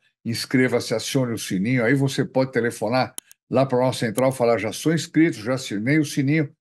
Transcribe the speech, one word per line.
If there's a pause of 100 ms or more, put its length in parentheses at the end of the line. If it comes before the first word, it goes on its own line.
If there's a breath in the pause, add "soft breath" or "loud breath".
(240)
inscreva-se,
acione
o
sininho,
aí
você
pode
telefonar (360 loud breath)
lá
pra
nossa
central,
falar,
"Já
sou
inscrito,
já
assinei
o
sininho, (120)